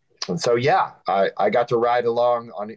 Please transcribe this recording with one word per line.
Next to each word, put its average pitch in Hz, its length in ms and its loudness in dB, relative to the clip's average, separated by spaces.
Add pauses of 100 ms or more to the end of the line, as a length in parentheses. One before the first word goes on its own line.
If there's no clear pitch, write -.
(280)
and 90 120 -6
so, 120 140 0
yeah, 143 380 2 (140)
I, 95 300 2
I 104 140 0
got 120 180 0
to 123 80 0
ride 120 300 0
along 117 500 0
on 107 200 -10